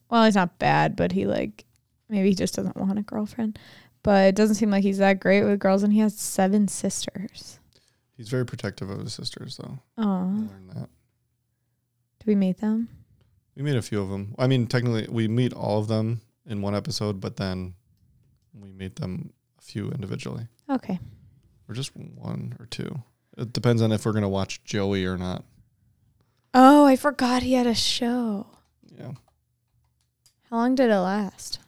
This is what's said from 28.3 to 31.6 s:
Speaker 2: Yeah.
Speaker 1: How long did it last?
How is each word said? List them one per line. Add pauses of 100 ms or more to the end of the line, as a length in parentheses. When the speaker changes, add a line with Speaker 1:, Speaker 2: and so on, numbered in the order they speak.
Speaker 2:
Yeah. (1400)
Speaker 1:
How
long
did
it
last?